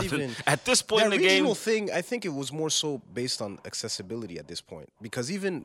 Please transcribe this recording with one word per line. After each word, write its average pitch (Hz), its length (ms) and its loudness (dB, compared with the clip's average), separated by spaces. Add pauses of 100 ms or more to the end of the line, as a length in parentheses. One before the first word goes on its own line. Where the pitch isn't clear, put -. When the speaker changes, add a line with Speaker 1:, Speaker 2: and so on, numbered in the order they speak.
Speaker 1:
nothing - 200 0
Speaker 2:
even 120 140 -6 (100)
Speaker 1:
at 143 180 2
this 247 180 4
point 214 200 4
Speaker 2:
that - 40 8
Speaker 1:
in 208 60 4
the 190 60 4
game. 185 160 6
Speaker 2:
regional 226 200 4
thing, 214 380 0
I 170 100 0
think 233 220 -4
it 175 100 -2
was 135 180 -4
more 156 180 -2
so 147 300 0 (140)
based 123 260 -2
on 101 240 -6
accessibility 101 760 -8
at 73 100 -14
this - 120 -8
point, - 280 -14 (120)
because 120 300 -6
even, 190 340 -4